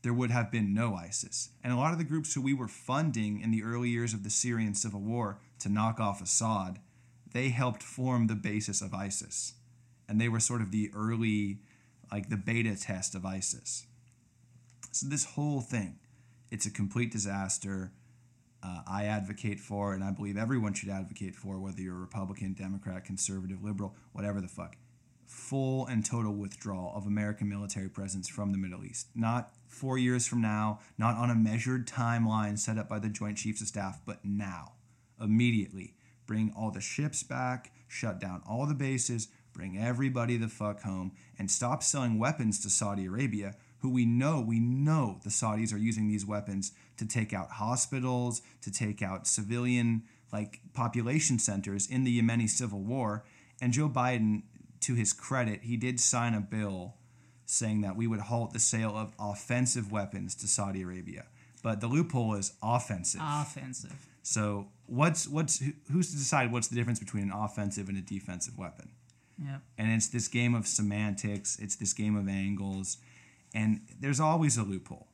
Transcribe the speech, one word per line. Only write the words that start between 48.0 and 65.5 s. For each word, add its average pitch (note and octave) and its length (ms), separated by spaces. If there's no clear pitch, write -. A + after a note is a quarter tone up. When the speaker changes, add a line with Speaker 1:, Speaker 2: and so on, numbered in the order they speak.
Speaker 1:
to - 100
take G#2 320
out F#2+ 240
civilian, A#2 760
like, G#2 280
population A#2+ 680
centers G2 520
in C3 140
the A#2+ 160
Yemeni A#2 280
civil G#2 320
war. A2 440
And B2 120
Joe D3+ 160
Biden, A#2+ 540
to B2 120
his A2+ 180
credit, A#2 500
he A#2+ 140
did B2 240
sign A#2+ 340
a G#2 60
bill G2 540
saying A2 380
that F#2+ 140
we A2+ 100
would A2 140
halt A#2 320
the A#2 80
sale A2 360
of A2 220
offensive A2 760
weapons F#2+ 440
to G#2 120
Saudi G2 340
Arabia. F#2 440
But A2+ 180
the A#2 80
loophole C3 460
is G2 180
offensive. G#2+ 600
Speaker 2:
Offensive. C#3 840
Speaker 1:
So G#2 460
what's, D3+ 420
what's, D3+ 300